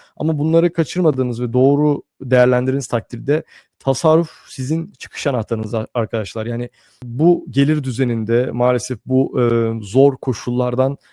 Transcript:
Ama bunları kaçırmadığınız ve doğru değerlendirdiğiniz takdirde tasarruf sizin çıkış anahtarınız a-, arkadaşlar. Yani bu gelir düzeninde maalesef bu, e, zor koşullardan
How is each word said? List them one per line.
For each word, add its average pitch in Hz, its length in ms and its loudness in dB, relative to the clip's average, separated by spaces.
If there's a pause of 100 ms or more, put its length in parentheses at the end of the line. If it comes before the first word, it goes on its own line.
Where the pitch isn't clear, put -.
(180)
Ama 156 220 -2
bunları 165 340 2
kaçırmadığınız 131 680 0
ve 120 120 -4
doğru 143 500 2 (180)
değerlendirdiğiniz 127 680 2
takdirde 120 560 -4 (360)
tasarruf 160 520 2 (160)
sizin 156 520 -6
çıkış - 280 -8
anahtarınız 110 460 -4
a-, 110 200 -4
arkadaşlar. 110 520 -6
Yani 117 240 -6 (340)
bu 135 460 2
gelir 139 340 2
düzeninde 120 680 -2
maalesef 123 540 0
bu, 131 360 0
e, 117 400 0
zor 131 360 4
koşullardan 123 800 -2 (160)